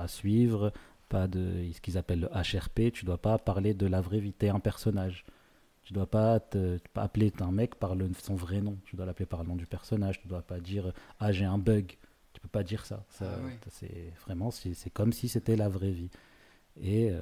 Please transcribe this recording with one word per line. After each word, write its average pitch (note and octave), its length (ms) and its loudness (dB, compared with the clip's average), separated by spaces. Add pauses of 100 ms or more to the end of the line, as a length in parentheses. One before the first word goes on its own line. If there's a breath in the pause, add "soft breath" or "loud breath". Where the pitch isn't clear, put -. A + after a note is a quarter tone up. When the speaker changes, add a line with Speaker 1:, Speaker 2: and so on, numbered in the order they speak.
Speaker 1:
à F2 60 -4
suivre. G#2+ 640 2 (380 loud breath)
Pas F#2+ 180 2
de, F2+ 460 -2
ce - 80 -14
qu'ils F2+ 160 -2
appellent E2+ 240 0
le - 60 -2
H - 300 -2
R - 120 -4
P. A#2 220 2
Tu - 120 -10
dois F2+ 140 0
pas A2 200 2
parler G2+ 360 2
de G2 120 2
la F#2 140 4
vraie F#2 200 0
vie. G2+ 120 -4
T'es - 160 0
un G2+ 140 2
personnage. G2 640 -2 (580 soft breath)
Tu - 100 -14
dois F#2+ 140 0
pas A2 320 4
te, F#2 400 0 (140)
pas G#2 100 -2
appeler G#2 280 4 (100)
un F2+ 100 0
mec A2 240 0
par F#2 180 -2
le, F#2 160 0 (100)
son - 140 -4
vrai F#2 280 -2
nom. G#2 140 -2 (100)
Tu - 100 -14
dois F#2 100 -4
l'appeler F#2 220 -4
par E2+ 160 -4
le E2+ 60 -4
nom F2 60 -2
du F2 120 -4
personnage. G2 540 -2
Tu - 60 -16
dois F2+ 140 -6
pas F2+ 180 -8
dire, « F2+ 320 -4 (280 loud breath)
Ah, G#2 120 2
j'ai G2 140 4
un F#2+ 140 2
bug. » G2+ 380 4 (360 soft breath)
Tu - 80 -20
peux - 60 -16
pas G2+ 160 -2
dire G2+ 220 -6
ça. G#2 240 -10
Ça, - 160 -10 (140)
Speaker 2:
Ah C3 60 -6
ouais. C3 60 -8 (120)
Speaker 1:
ça, - 60 -16
c'est F2 440 -12 (120)
vraiment, F#2+ 260 -2
c'est, F2+ 220 -6
c'est - 160 -10
comme G#2+ 240 2
si - 160 -4
c'était A2+ 260 2
la G#2+ 140 2
vraie F#2+ 220 0
vie. F2 180 -4 (720 loud breath)
Et, G#2+ 300 4
euh, E2 100 -2